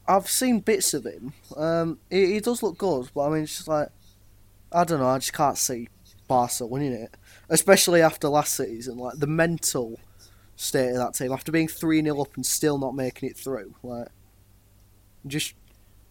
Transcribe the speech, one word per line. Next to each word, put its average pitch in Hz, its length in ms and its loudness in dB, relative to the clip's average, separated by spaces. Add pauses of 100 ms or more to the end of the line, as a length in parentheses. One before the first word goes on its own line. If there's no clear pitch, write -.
I've 190 220 2
seen 247 300 2
bits - 340 0
of 123 100 -6
him. 110 280 -10 (240)
Um, 165 420 0 (120)
he, 190 240 4
he 214 60 0
does 240 220 -2
look 175 160 -2
good, 139 360 0
but 143 120 0
I 151 40 0
mean, 156 140 0
it's - 120 -8
just - 120 -12
like, 151 200 0 (840)
I 175 120 4
don't 165 160 0
know, 127 80 4
I 131 100 2
just - 140 -6
can't 143 260 0
see 120 300 -4 (400)
Barca 123 380 2
winning 135 260 -2
it. 117 240 -10 (320)
Especially 175 540 6
after 156 260 2
last 147 260 2
season, 120 440 -6
like, 123 200 -10
the 147 80 0
mental 151 720 0 (580)
state 127 340 0
of 123 60 -2
that 123 180 -2
team, 131 180 -4
after 143 200 -6
being 160 160 2
three 156 340 0
nil 147 180 0
up 139 160 -6
and 127 100 -6
still 147 320 0
not 135 160 -4
making 131 340 -6
it - 80 -12
through, 113 460 -10
like, 120 260 -12 (1200)
just, 143 280 -6 (560)